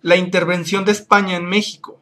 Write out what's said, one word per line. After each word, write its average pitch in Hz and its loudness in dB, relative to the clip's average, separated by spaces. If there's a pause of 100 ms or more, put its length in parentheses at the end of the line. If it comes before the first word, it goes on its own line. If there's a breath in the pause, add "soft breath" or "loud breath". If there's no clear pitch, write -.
la 170 4
intervención 180 -2
de 208 2
España 196 0
en 170 -6
México. - -6